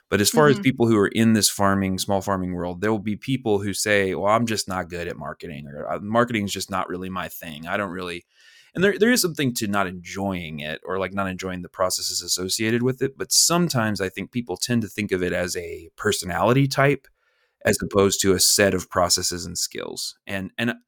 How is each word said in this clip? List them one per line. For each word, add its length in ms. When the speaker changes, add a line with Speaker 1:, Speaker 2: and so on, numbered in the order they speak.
Speaker 1:
But 120
as 80
far 200
as 80
Speaker 2:
Mm-hmm. 60
Speaker 1:
people 240
who 100
are 100
in 260
this 160
farming, 480
small 240
farming 320
world, 280
there 100
will 80
be 160
people 440
who 140
say, 400
"Well, 180
I'm 140
just 220
not 220
good 180
at 80
marketing," 520
or, 220
"Uh, 120
marketing 420
is 80
just 180
not 200
really 200
my 200
thing. 360
I 120
don't 140
really," 340
and 80
there, 160
there 140
is 80
something 320
to 140
not 200
enjoying 720
it 240
or, 160
like, 140
not 140
enjoying 340
the 80
processes 520
associated 640
with 180
it. 160
But 140
sometimes 720
I 80
think 240
people 240
tend 240
to 80
think 240
of 100
it 80
as 240
a 400
personality 720
type 400
as 180
opposed 400
to 120
a 60
set 340
of 160
processes 560
and 120
skills. 600
And, 300
and 160